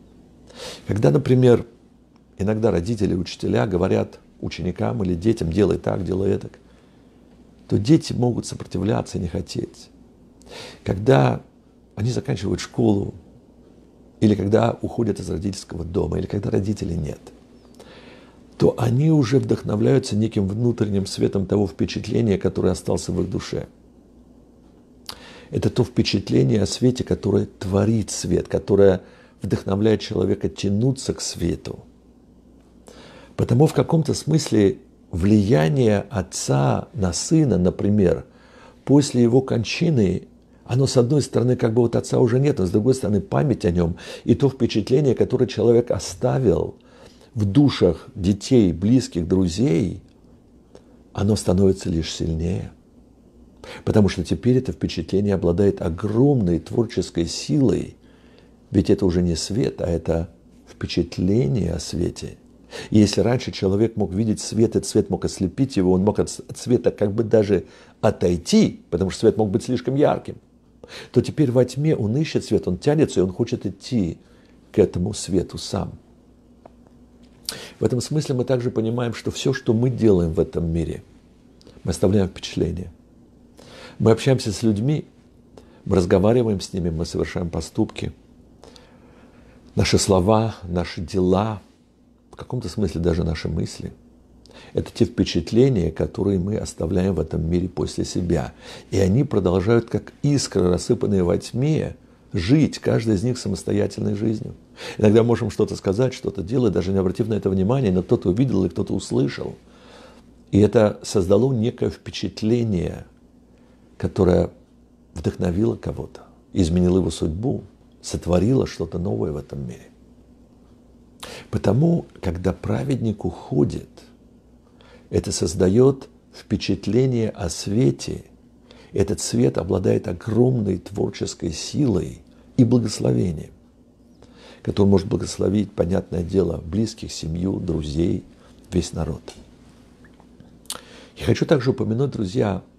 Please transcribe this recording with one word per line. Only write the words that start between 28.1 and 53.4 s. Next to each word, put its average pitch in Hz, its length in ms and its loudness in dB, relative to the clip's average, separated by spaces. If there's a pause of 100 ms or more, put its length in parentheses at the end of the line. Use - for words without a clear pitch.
свет, 87 360 -2
которое 95 540 4 (400)
вдохновляет 101 580 0
человека 98 500 -2
тянуться 107 640 -2
к - 80 -10
свету. - 580 -6 (1600)
Потому 139 320 4
в 156 60 -2
каком-то 151 420 0
смысле 110 640 2 (320)
влияние 107 880 4 (100)
отца 127 840 -2
на 92 200 -2
сына, 147 440 2
например, 90 680 2 (580)
после 139 380 4
его 120 200 6
кончины, 117 840 0 (380)
оно, 127 200 0
с - 120 0
одной 127 240 4
стороны, 120 340 0
как 117 180 0
бы 120 100 4
вот 117 120 0
отца 127 240 0
уже 127 220 4
нет, 143 180 2
но 95 60 2
с 85 60 -2
другой 107 220 2
стороны, 101 280 0
память 101 420 -2
о 87 80 2
нем 85 240 0 (300)
и 117 100 4
то 135 140 2
впечатление, 120 680 0
которое 113 320 0
человек 113 440 2
оставил 123 840 0 (600)
в 107 100 0
душах 101 680 2
детей, 101 580 2
близких, 90 560 0
друзей, 92 720 0 (1120)
оно 101 240 2
становится 95 520 2
лишь 80 220 -2
сильнее. 85 600 -4 (1120)